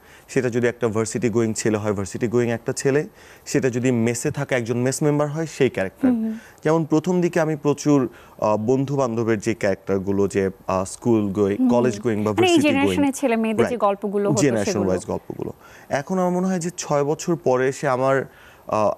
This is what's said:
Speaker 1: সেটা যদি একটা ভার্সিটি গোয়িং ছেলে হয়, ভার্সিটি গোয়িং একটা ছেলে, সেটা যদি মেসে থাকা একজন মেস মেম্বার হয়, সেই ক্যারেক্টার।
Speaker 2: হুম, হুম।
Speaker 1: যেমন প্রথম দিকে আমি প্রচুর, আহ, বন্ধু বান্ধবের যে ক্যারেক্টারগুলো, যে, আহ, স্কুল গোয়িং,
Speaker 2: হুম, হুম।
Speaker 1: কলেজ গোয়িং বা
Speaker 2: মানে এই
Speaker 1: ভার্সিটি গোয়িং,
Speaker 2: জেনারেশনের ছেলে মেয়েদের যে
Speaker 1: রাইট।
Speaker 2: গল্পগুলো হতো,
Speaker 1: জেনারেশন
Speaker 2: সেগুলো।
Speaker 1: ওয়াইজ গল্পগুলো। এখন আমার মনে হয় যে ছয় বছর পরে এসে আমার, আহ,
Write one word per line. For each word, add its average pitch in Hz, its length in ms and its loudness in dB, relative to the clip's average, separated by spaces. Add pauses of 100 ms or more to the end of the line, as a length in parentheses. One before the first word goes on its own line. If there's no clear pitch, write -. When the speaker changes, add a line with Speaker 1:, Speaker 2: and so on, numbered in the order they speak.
(280)
Speaker 1:
সেটা 123 220 0
যদি 120 180 0
একটা 117 200 -2
ভার্সিটি 110 420 -2
গোয়িং 110 240 0
ছেলে 107 240 0
হয়, 107 160 -2
ভার্সিটি 101 340 -4
গোয়িং 120 240 0
একটা 117 220 -6
ছেলে, 139 340 0 (380)
সেটা 135 240 0
যদি 123 220 0
মেসে 117 400 0
থাকা 139 240 -4
একজন 120 220 -2
মেস 127 260 -2
মেম্বার 147 240 0
হয়, 156 180 -6
সেই 139 240 0
ক্যারেক্টার। 95 420 -2
Speaker 2:
হুম, 226 120 0
হুম। 220 140 -6 (260)
Speaker 1:
যেমন 160 220 2
প্রথম 170 360 0
দিকে 170 200 0
আমি 156 140 0
প্রচুর, 143 540 2 (280)
আহ, 107 200 2
বন্ধু 131 380 0
বান্ধবের 113 440 0
যে 110 160 -2
ক্যারেক্টারগুলো, 98 720 0
যে, 95 220 0 (180)
আহ, 95 160 0
স্কুল 107 480 0
গোয়িং, 101 260 2
Speaker 2:
হুম, 127 120 2
হুম। 120 120 4
Speaker 1:
কলেজ 123 200 0
গোয়িং 107 220 -2
বা - 80 2
Speaker 2:
মানে 370 160 2
এই - 0 -
Speaker 1:
ভার্সিটি 302 260 4
গোয়িং, 277 80 2
Speaker 2:
জেনারেশনের 277 320 0
ছেলে 240 220 0
মেয়েদের 220 300 0
যে 220 40 -2
Speaker 1:
রাইট। 233 100 -4
Speaker 2:
গল্পগুলো 202 500 0
হতো, 202 120 2
Speaker 1:
জেনারেশন 110 300 2
Speaker 2:
সেগুলো। 98 180 0
Speaker 1:
ওয়াইজ 92 160 -2
গল্পগুলো। - 480 -8 (360)
এখন 143 300 -2
আমার 180 120 2
মনে 180 160 0
হয় 185 120 -2
যে 165 180 -4
ছয় 147 260 0
বছর 156 320 -2
পরে 127 320 2
এসে 139 200 -2
আমার, 131 380 2 (420)
আহ, 107 300 2